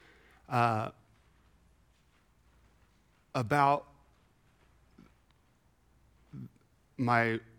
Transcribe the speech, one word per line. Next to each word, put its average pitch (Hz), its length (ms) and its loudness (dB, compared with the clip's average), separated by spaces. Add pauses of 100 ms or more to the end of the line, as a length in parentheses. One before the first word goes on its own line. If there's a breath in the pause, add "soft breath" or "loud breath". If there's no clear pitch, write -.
(500 soft breath)
uh, 117 400 -2 (2500)
about 139 500 2 (3000)
my 117 420 2 (200)